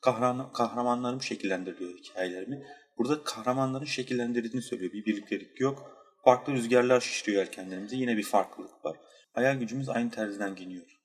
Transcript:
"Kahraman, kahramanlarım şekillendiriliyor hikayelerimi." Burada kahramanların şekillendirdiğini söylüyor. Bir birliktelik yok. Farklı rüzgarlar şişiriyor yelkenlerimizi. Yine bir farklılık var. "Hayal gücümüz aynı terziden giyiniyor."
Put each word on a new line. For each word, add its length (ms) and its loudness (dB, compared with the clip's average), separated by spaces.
"Kahraman, 500 2
kahramanlarım 680 0
şekillendiriliyor 760 -4
hikayelerimi." 640 -6
Burada 260 0
kahramanların 640 -2
şekillendirdiğini 760 -2
söylüyor. 320 -6
Bir 120 -8
birliktelik 540 -4
yok. 320 0
Farklı 300 8
rüzgarlar 480 6
şişiriyor 420 0
yelkenlerimizi. 520 -8
Yine 220 2
bir 60 0
farklılık 600 0
var. 120 -4
"Hayal 220 2
gücümüz 340 -4
aynı 220 0
terziden 440 -4
giyiniyor." 500 -14